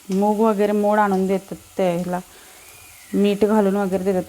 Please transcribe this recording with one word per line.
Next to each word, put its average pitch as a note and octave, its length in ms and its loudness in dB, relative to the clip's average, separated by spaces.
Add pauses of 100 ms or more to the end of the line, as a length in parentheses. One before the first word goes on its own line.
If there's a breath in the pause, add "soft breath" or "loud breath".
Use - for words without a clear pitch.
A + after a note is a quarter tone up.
मूग G3+ 300 0
वगैरे G#3 320 2
मोड G#3 280 0
आणून F#3+ 280 0
देतात, F#3+ 280 -4 (220)
त्याला F3+ 420 -2 (920 loud breath)
मीठ G3+ 320 2
घालून G3+ 300 2
वगैरे F#3+ 280 -2
देतात, F#3 260 -2